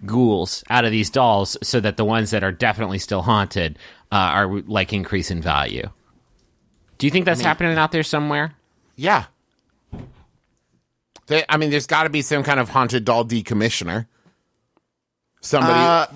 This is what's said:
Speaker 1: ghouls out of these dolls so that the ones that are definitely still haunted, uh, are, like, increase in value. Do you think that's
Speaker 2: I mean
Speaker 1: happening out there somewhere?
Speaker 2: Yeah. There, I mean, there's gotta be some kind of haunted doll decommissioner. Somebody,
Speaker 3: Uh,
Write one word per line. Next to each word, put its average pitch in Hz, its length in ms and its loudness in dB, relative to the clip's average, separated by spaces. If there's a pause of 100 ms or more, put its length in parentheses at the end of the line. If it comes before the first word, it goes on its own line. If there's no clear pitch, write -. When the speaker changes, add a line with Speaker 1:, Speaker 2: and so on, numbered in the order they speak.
Speaker 1:
ghouls 107 640 0
out 120 140 2
of 113 80 0
these 107 200 0
dolls 110 500 2
so - 200 0
that 104 160 -2
the 110 80 0
ones 110 260 0
that 104 120 0
are 95 80 0
definitely 101 460 -2
still 92 240 -4
haunted, 98 560 0 (340)
uh, 104 40 -2
are, 95 320 2 (200)
like, 98 260 -2
increase 95 380 -4
in 85 100 -4
value. 71 460 -2 (1120)
Do - 100 -4
you 143 40 2
think 180 140 0
that's 170 140 2
Speaker 2:
I - 40 -4
mean 175 40 2
Speaker 1:
happening 165 300 0
out 156 140 2
there 160 120 0
somewhere? 147 500 -2 (420)
Speaker 2:
Yeah. 151 300 0 (2000)
There, 151 200 0
I 151 100 2
mean, 156 120 0
there's 139 180 -2
gotta 160 220 2
be 147 120 -2
some 139 220 -2
kind 139 160 2
of 120 100 -2
haunted 120 360 0
doll 117 200 2
decommissioner. 110 840 -2 (1300)
Somebody, 156 380 2
Speaker 3:
Uh, 165 260 4 (100)